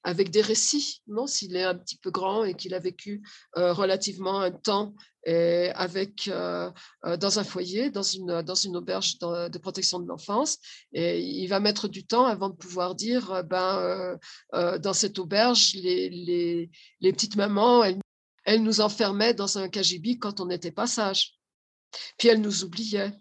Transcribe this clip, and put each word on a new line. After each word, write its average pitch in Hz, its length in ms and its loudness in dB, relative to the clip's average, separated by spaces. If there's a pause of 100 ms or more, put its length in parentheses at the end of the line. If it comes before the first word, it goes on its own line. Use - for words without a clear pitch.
avec 175 280 0
des 208 100 4
récits, 220 680 0
non ? 220 180 -4
S'il 185 300 -4
est 185 80 0
un 180 100 0
petit - 240 -12
peu 190 120 -8
grand 196 340 0
et 185 100 -2
qu'il 175 180 -10
a 180 60 -4
vécu, 185 420 -8 (380)
euh, 175 160 4
relativement 190 640 0
un 185 120 0
temps 208 420 -2 (300)
et 170 520 2
avec, 190 500 -4
euh, 175 420 -4 (360)
euh, 170 120 -2
dans 202 220 2
un 202 60 0
foyer, 190 460 -2
dans 196 120 -4
une, 180 400 -2
dans 175 140 -4
une 190 200 -2
auberge 175 440 -4
de, 175 300 -4
de 175 80 -12
protection 180 420 -4
de 175 80 -10
l'enfance, 202 500 -2 (340)
et 170 280 0
il 185 260 -4
va 196 140 2
mettre 208 260 0
du 185 180 -8
temps 240 200 4
avant 196 260 0
de 175 60 -14
pouvoir 180 400 -4
dire, 233 340 -2
euh, « 185 140 -2
Ben, 185 340 0
euh, 180 380 -2 (380)
euh, 175 260 2
dans 190 140 0
cette 196 260 0
auberge, 208 540 4
les, 180 360 0
les, 170 600 -2 (300)
les 185 120 6
petites 202 240 -2
mamans, 214 480 6
elles, 190 160 0 (460)
elles 220 180 6
nous 214 160 2
enfermaient 208 520 2
dans 202 260 -2
un 190 100 -4
cagibi 190 500 0
quand 202 220 -6
on 180 60 -2
n'était 175 260 -4
pas 226 160 -2
sage. 196 500 0 (800)
Puis 233 80 4
elles 226 140 8
nous 190 240 -2
oubliaient. » 202 560 -4